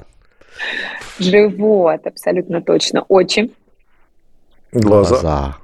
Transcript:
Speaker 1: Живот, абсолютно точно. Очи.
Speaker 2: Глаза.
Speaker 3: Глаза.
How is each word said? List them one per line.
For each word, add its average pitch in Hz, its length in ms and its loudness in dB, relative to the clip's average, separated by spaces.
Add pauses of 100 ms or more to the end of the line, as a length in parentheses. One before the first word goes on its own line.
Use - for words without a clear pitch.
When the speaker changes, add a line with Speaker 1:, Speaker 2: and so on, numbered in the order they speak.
(1200)
Speaker 1:
Живот, 196 880 2
абсолютно 180 540 -6
точно. - 480 -2
Очи. 190 420 0 (1200)
Speaker 2:
Глаза. 104 380 4 (100)
Speaker 3:
Глаза. 71 440 -4